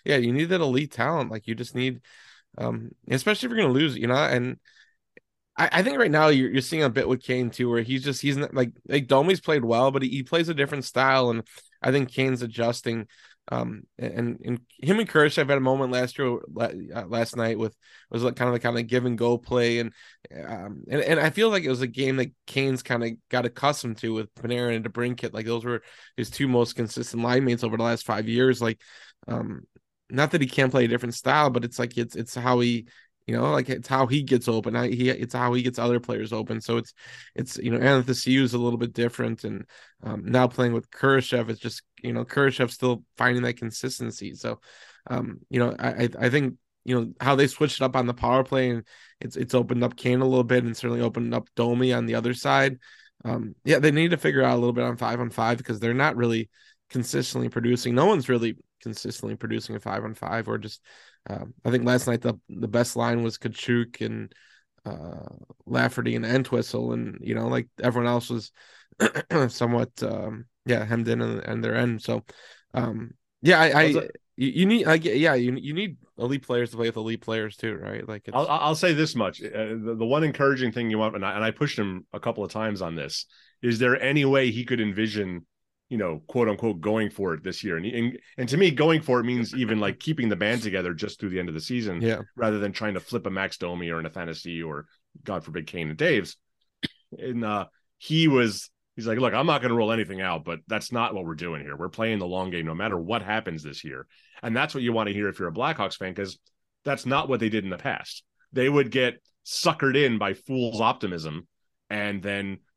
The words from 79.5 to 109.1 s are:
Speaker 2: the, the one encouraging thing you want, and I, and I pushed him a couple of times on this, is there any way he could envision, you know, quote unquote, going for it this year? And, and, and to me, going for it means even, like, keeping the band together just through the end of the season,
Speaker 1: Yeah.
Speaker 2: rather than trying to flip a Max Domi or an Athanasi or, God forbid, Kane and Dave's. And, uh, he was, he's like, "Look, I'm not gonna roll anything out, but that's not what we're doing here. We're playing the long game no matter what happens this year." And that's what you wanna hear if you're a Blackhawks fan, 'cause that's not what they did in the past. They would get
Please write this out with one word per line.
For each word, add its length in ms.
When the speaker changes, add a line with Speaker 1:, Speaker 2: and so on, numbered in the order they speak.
Speaker 2:
the, 140
the 80
one 180
encouraging 480
thing 180
you 80
want, 180
and 100
I, 100
and 80
I 80
pushed 260
him 360
a 60
couple 240
of 80
times 300
on 140
this, 300
is 180
there 220
any 220
way 280
he 120
could 180
envision, 640
you 80
know, 300
quote 220
unquote, 320
going 280
for 240
it 100
this 200
year? 140
And, 80
and, 340
and 120
to 80
me, 140
going 300
for 200
it 20
means 320
even, 240
like, 200
keeping 280
the 80
band 260
together 320
just 260
through 100
the 100
end 80
of 80
the 60
season, 400
Speaker 1:
Yeah. 200
Speaker 2:
rather 240
than 140
trying 220
to 40
flip 260
a 60
Max 260
Domi 320
or 100
an 60
Athanasi 600
or, 220
God 220
forbid, 220
Kane 220
and 80
Dave's. 380
And, 280
uh, 220
he 300
was, 420
he's 120
like, 100
"Look, 160
I'm 140
not 140
gonna 120
roll 180
anything 300
out, 220
but 240
that's 240
not 240
what 100
we're 100
doing 260
here. 140
We're 140
playing 300
the 80
long 240
game 140
no 100
matter 220
what 260
happens 400
this 200
year." 220
And 120
that's 200
what 80
you 100
wanna 180
hear 180
if 100
you're 80
a 60
Blackhawks 440
fan, 160
'cause 240
that's 220
not 240
what 100
they 100
did 140
in 60
the 80
past. 460
They 160
would 220
get 240